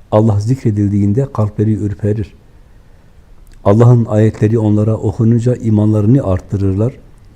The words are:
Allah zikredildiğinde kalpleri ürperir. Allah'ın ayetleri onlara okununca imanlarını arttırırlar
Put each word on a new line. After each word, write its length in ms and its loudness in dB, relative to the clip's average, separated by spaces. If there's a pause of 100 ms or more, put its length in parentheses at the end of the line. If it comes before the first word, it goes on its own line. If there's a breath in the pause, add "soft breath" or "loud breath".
(120)
Allah 280 2
zikredildiğinde 960 -2
kalpleri 400 -2
ürperir. 600 -4 (1300 soft breath)
Allah'ın 400 4
ayetleri 540 0
onlara 360 0
okununca 600 0
imanlarını 680 2
arttırırlar 720 -2 (420)